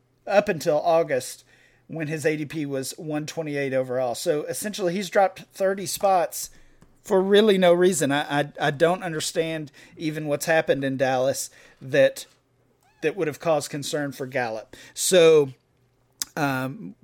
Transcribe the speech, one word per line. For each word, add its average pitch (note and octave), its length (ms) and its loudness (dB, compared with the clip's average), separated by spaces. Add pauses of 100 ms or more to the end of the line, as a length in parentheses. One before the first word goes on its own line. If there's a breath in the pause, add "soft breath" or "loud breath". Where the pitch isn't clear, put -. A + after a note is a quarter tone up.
(260)
up G3+ 220 4
until D#3+ 320 0
August, D#3+ 640 0 (440 soft breath)
when D#3 200 -8
his D#3 180 -6
A D#3 120 0
D D3+ 80 -6
P D3 200 -8
was C3+ 260 -6
one D3+ 340 -8
twenty-eight C#3+ 480 -6
overall. B2+ 420 -2
So D3+ 280 -2
essentially, F3+ 500 -4
he's F#3+ 160 -4
dropped F#3+ 320 2 (120)
thirty G3 320 -2
spots F3+ 640 0 (520 soft breath)
for F#3+ 200 2
really G3+ 360 6
no F3+ 160 6
reason. F3 380 2
I, C#3+ 280 0
I, D3 120 -2 (100)
I D3+ 100 2
don't E3 320 2
understand D#3+ 680 -6 (260 loud breath)
even D#3 300 -6
what's C#3+ 180 -2
happened D#3+ 400 2
in C3+ 100 -2
Dallas C3 540 0 (320 soft breath)
that, C3+ 440 2 (760)
that D#3+ 160 -2
would E3 100 -2
have C#3+ 140 -8
caused D3+ 280 0
concern C#3+ 440 -6
for C3+ 120 -8
Gallup. A#2+ 520 -6 (160 loud breath)
So, D#3+ 560 6 (880)
um, C#3 680 -4